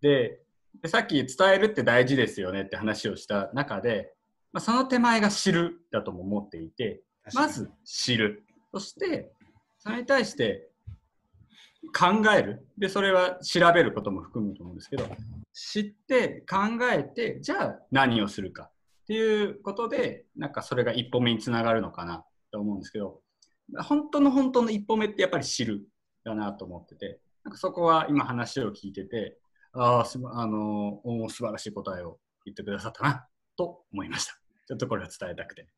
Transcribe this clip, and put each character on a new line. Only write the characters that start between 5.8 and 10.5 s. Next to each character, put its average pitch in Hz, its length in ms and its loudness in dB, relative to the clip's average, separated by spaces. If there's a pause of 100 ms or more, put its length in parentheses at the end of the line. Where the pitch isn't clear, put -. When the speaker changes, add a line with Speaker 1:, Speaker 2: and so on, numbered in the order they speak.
Speaker 1:
だ 107 100 0
と 98 100 -8
も 90 100 -10
思 101 200 -2
っ 101 80 -14
て 85 100 -14
い 82 120 -12
て、 107 320 -6 (200)
Speaker 2:
確 160 140 -6
か 277 60 4
に。 302 40 2
Speaker 1:
ま 302 60 -4
ず 113 180 -8 (140)
知 - 320 -2
る。 107 300 0 (240)
そ 190 80 -6
し - 140 -12
て、 - 380 -4 (460)
そ - 120 -14
れ 233 80 -4
に 247 80 -8
対 262 200 2
し - 100 -10
て 104 340 -2 (1200)